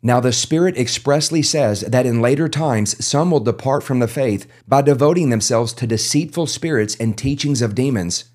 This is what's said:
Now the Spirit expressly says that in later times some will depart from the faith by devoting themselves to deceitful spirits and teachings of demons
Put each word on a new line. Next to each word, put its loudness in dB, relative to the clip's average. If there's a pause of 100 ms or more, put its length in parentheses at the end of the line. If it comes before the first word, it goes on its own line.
Now 2
the 0
Spirit 0
expressly 0
says 0
that 0
in 0
later 2
times -2
some 0
will 2
depart -2
from -2
the 0
faith -2 (200)
by 4
devoting 4
themselves 0
to -6
deceitful -2
spirits -2
and -2
teachings -2
of -2
demons -2